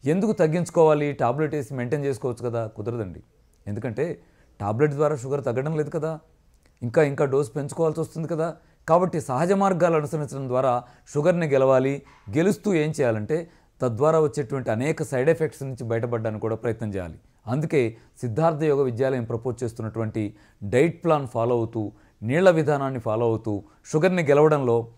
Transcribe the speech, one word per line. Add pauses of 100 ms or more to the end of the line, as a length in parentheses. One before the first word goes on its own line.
ఎందుకు
తగ్గించుకోవాలి?
టాబ్లెట్
వేసి
మెయింటైన్
చేసుకోవచ్చు
కదా?
కుదరదండి. (440)
ఎందుకంటే (380)
టాబ్లెట్
ద్వారా
షుగర్
తగ్గడం
లేదు
కదా, (640)
ఇంకా
ఇంకా
డోసు
పెంచుకోవాల్సి
వస్తుంది
కదా. (320)
కాబట్టి
సహజ
మార్గాలు
అనుసరించడం
ద్వారా (300)
షుగర్ని
గెలవాలి. (340)
గెలుస్తూ
ఏం
చేయాలంటే (300)
తద్వారా
వచ్చేటువంటి
అనేక
సైడ్
ఎఫెక్ట్స్
నుంచి
బయటపడడానికి
కూడా
ప్రయత్నం
చేయాలి. (300)
అందుకే (240)
సిద్ధార్థ
యోగ
విద్యాలయం
ప్రపోజ్
చేస్తున్నటువంటి (280)
డైట్
ప్లాన్
ఫాలో
అవుతూ, (280)
నీళ్ల
విధానాన్ని
ఫాలో
అవుతూ (220)
షుగర్ని
గెలవడంలో (100)